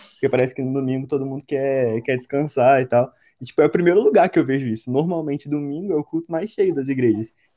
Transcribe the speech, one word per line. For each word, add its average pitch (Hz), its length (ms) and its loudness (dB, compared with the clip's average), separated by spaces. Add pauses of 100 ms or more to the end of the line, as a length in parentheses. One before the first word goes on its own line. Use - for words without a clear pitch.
(120)
Porque - 160 -2
parece 127 280 0
que 139 60 -8
no 131 120 -4
domingo 131 340 -4
todo 139 180 -2
mundo 135 220 -10
quer, 135 540 -2
quer 131 160 -2
descansar 135 640 2
e 127 40 -2
tal. 120 280 0 (260)
E, 131 60 -14
tipo, - 160 -2
é 147 40 6
o 147 40 4
primeiro 175 320 4
lugar 190 280 4
que 170 100 0
eu 143 60 4
vejo 135 220 -2
isso. 110 240 -6
Normalmente, 151 560 -2
domingo 147 460 -6
é - 20 0
o 147 80 -2
culto 165 280 -8
mais 170 180 -4
cheio 190 240 0
das 135 140 -4
igrejas. 117 440 0 (260)